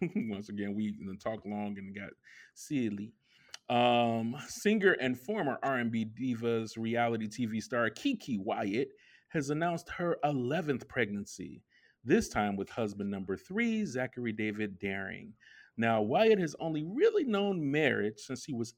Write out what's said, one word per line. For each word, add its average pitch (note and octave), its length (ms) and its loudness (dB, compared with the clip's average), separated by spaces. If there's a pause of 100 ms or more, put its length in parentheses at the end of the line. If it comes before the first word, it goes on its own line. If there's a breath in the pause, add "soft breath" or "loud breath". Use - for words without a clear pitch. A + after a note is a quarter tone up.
<laughs> F3 160 -2
once G#2+ 340 -4
again, G2+ 240 -4
we G#2+ 180 -2
done F#2+ 260 -10
talked A2 280 -6
long G#2 320 -4
and G2 160 -12
got G2 160 -10 (440 loud breath)
silly. A2 600 -4 (560 loud breath)
Um, A#2+ 640 4 (100)
singer G3+ 460 4
and B2+ 260 0
former F3+ 440 -2
R C3 160 0
and A#2 120 0
B A2+ 140 0
divas, A2+ 720 -2
reality A2+ 520 0
T A#2+ 180 -2
V A2 140 -2
star A#2 300 0
Keke G3+ 480 -2
Wyatt G#3 520 -2 (380 soft breath)
has C#3+ 220 -2
announced E3 380 -2
her F3 340 -2
eleventh C#3+ 640 0
pregnancy, G2+ 800 -4 (400 soft breath)
this F3+ 240 6
time G#2 280 2
with G2 120 -2
husband G2+ 420 -4
number F#2+ 260 -4
three, A3 500 -2
Zachary B2 460 -4
David G#2+ 460 -2
Daring. G2 560 -6 (440 loud breath)
Now, A2+ 240 4
Wyatt G3 360 6
has E3 220 -2
only D#3 240 -2
really E4 400 4
known G3 460 2
marriage A#2+ 500 2
since - 240 -10
she D3+ 80 -8
was A#2 240 -4